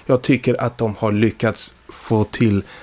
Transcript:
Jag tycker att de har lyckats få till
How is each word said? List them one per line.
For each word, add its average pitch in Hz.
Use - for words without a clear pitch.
Jag 127
tycker 123
att 123
de 110
har 107
lyckats 107
få -
till 104